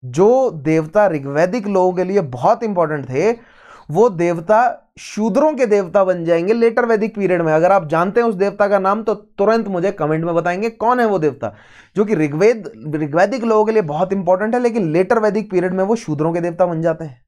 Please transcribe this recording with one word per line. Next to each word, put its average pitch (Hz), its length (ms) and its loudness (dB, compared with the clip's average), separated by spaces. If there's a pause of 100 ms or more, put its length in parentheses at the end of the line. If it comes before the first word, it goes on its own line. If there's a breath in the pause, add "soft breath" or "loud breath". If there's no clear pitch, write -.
जो 202 500 2
देवता 160 540 0
ऋग्वैदिक 165 600 -2
लोगों 185 260 2
के 180 100 -2
लिए 196 180 0 (100)
बहुत 180 320 0
इंपॉर्टेंट 156 460 -2
थे, 156 220 0 (580 loud breath)
वो 196 200 4
देवता 175 720 0 (200)
शूद्रों 233 560 0
के 247 100 0
देवता 202 380 2
बन 185 220 0
जाएंगे 170 280 2
लेटर 233 320 2
वैदिक 220 300 0
पीरियड 185 260 0
में। 160 120 2
अगर 165 180 4
आप 190 160 2
जानते 175 340 0
हैं 233 60 0
उस 220 80 -2
देवता 202 320 0
का 202 120 2
नाम 196 240 -2
तो 208 100 -2
तुरंत 208 540 -2
मुझे 190 240 -2
कमेंट 156 340 -2
में 175 100 -4
बताएंगे 175 360 -2
कौन 233 280 0
है 240 60 2
वो 202 140 0
देवता, 123 340 -4 (420 loud breath)
जो 202 100 2
कि 208 100 0
ऋग्वेद, 160 560 0 (240)
ऋग्वैदिक 180 480 0
लोगों 220 220 2
के 214 60 -2
लिए 220 120 2
बहुत 165 300 -2
इंपॉर्टेंट 196 420 0
है, 247 60 0
लेकिन 226 300 0
लेटर 185 280 2
वैदिक 214 320 0
पीरियड 180 220 0
में 185 100 0
वो 202 120 0
शूद्रों 156 380 -4
के 175 80 -2
देवता 175 240 0
बन 165 160 -4
जाते 165 240 -2
हैं 135 220 -16